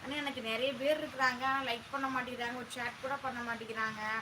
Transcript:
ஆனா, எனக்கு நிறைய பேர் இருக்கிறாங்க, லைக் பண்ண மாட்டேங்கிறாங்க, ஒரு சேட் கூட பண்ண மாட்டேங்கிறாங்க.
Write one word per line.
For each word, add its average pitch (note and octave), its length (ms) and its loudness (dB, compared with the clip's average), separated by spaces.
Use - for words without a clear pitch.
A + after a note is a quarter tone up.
ஆனா, C4 100 -4
எனக்கு C#4 260 -2
நிறைய A3+ 320 0
பேர் C#4 260 4
இருக்கிறாங்க, B3+ 460 2
லைக் A#3 260 0
பண்ண C4+ 180 0
மாட்டேங்கிறாங்க, B3 480 -2
ஒரு A#3+ 120 -6
சேட் A#3+ 340 -4
கூட C4 120 0
பண்ண C4 260 -2
மாட்டேங்கிறாங்க. A3+ 640 -2